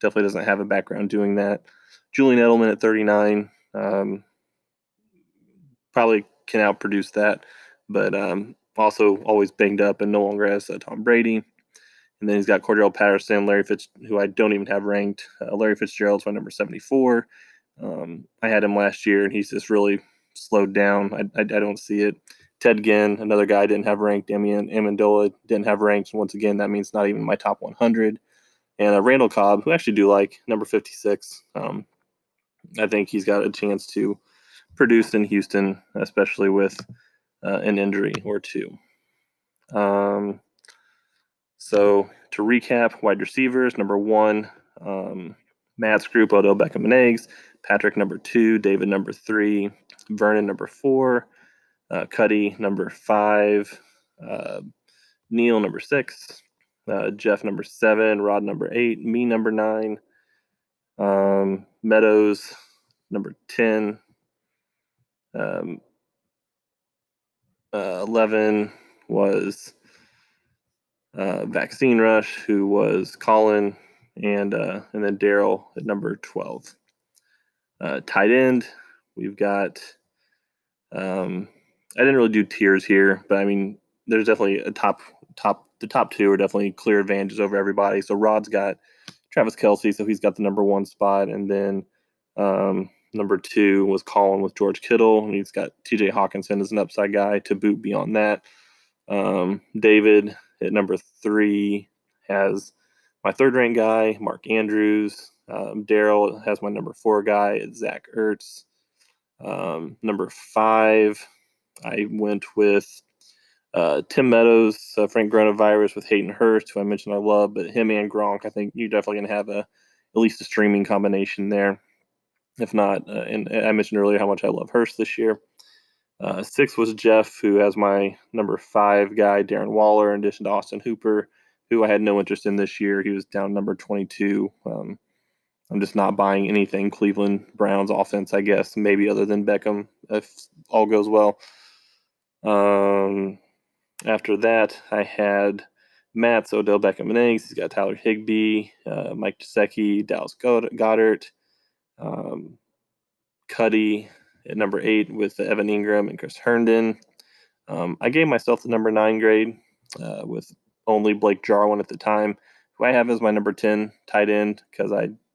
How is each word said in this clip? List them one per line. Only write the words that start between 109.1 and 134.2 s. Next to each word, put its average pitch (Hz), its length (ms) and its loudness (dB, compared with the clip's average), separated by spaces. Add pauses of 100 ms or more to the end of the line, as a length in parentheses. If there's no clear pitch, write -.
Um, 87 580 -10
number 101 280 -4
five, 110 960 2 (560)
I 104 260 -6
went 104 360 -4 (100)
with, 101 460 0 (720)
uh, 80 340 0
Tim 131 220 0
Meadows, 113 500 6 (180)
uh, 104 100 2
Frank 107 260 -2
Coronavirus 107 640 4
with 101 100 -12
Hayden 101 240 0
Hurst, 110 420 2
who - 80 -6
I 101 40 -2
mentioned 101 300 -6
I 101 40 -2
love, 104 360 2
but 90 160 -6
him 110 220 0
and 104 180 -2
Gronk, 101 360 -2
I 107 40 -8
think 104 260 -6
you're 117 120 -6
definitely 104 340 -2
gonna 104 140 -6
have 104 140 -4
a, 101 80 -8
at 104 100 -8 (460)
least 110 260 0
a - 60 -16
streaming 101 400 0
combination 98 640 -2
there. 101 320 -2 (800)
If 113 140 -8
not, 101 360 0
uh, 110 180 -8
and 110 240 -6
I 110 220 0
mentioned 107 260 0
earlier 101 200 4
how 101 80 -2
much 101 180 -2
I 107 40 0
love - 200 -6
Hurst 117 280 0
this - 200 -6
year. 110 240 0 (800)
Uh, 95 220 -6
six - 340 -2
was 113 160 0
Jeff, 110 480 2
who 104 140 2
has 101 200 2
my 98 400 0 (160)
number 104 260 -4
five 104 600 0
guy, 101 260 2
Darren 104 260 -6
Waller, 107 440 4
in 101 60 -4
addition 104 260 -4
to 104 60 -4
Austin 101 280 -6
Hooper, 107 500 -4 (400)
who 113 140 2
I 107 40 2
had 104 140 2
no 101 180 2
interest 98 260 -4
in 101 120 -2
this 98 220 -4
year. 101 220 -2
He 98 80 -4
was 98 160 -6
down 101 280 -6
number 101 200 -4
twenty-two. 101 800 -4 (140)